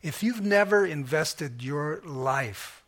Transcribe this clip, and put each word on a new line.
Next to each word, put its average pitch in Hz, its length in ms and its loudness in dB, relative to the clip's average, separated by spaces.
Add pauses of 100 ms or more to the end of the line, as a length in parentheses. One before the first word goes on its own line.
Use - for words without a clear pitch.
If - 220 -6
you've 226 180 0
never 202 420 6
invested 147 760 -2
your 147 420 -4
life 131 840 -4